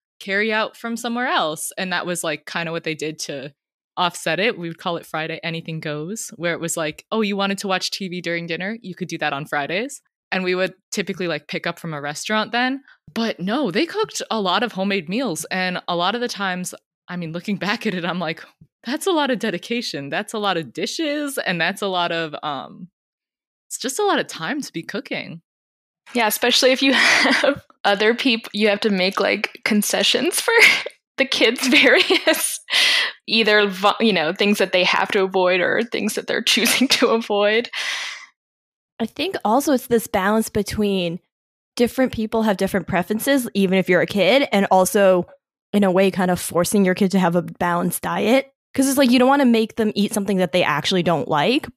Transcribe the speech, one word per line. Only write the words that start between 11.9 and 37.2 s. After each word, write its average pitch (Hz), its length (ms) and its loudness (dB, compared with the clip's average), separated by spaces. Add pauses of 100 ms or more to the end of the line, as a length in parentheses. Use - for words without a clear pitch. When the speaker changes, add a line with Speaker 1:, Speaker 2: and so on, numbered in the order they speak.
Speaker 1:
a 143 60 -8
restaurant 196 500 -4
then. 254 320 -2 (300)
But 226 260 -2
no, 214 320 -2
they 233 160 0
cooked 415 440 -4
a 226 100 -2
lot 190 240 0
of 214 80 -4
homemade 190 360 -2
meals. 196 440 -4
And 185 340 -2
a 175 80 -2
lot 180 220 0
of 233 40 -4
the 240 80 -4
times, 185 460 -6 (340)
I 180 80 -10
mean, 165 160 -8
looking 175 240 -4
<laughs> 202 220 -2
back - 80 -6
at 202 80 -2
it, 175 100 -6
I'm 180 140 -4
like, 160 260 -6 (380)
"That's 294 240 -6
a 392 60 0
lot 294 180 2
of 240 80 0
dedication. 180 720 -6
That's 185 220 -6
a 226 60 -4
lot 202 180 0
of 147 160 -6
dishes. 294 640 -4
And 175 220 -2
that's 180 220 -2
a 208 40 -2
lot 180 240 -2
of, 165 320 -4
um, 143 460 -8 (800)
it's - 100 -10
just - 220 -6
a 415 40 0
lot 302 140 2
of 180 80 -2
time 180 340 -6
to - 120 -10
be 165 100 -8
cooking." - 600 -10 (720)
Speaker 2:
Yeah, 233 140 2
especially 240 460 4
if 262 100 0
you 269 100 4
<laughs> - 20 4
have - 680 2 (200)
other 208 300 4
peop-, 233 380 0
you 208 160 2
have 202 120 2
to 220 100 2
make, 190 300 0
like, - 440 -2
concessions 220 760 2
for 453 140 0 (300)
<laughs> - 320 -18
the 269 80 2
kids' 262 440 2
<laughs> - 0 -
various 311 920 4 (640)
either, 214 420 4
vo-, 190 320 2
you 226 120 4
know, 165 200 0
things 202 260 2
that 185 140 0
they 185 120 4
have - 280 0
to 202 100 4
avoid 185 380 2
or 208 220 2
things 214 320 -4
that - 120 -6
they're - 160 -2
<laughs> - 0 -
choosing 240 460 2
to - 200 2
avoid. 220 600 0 (1300)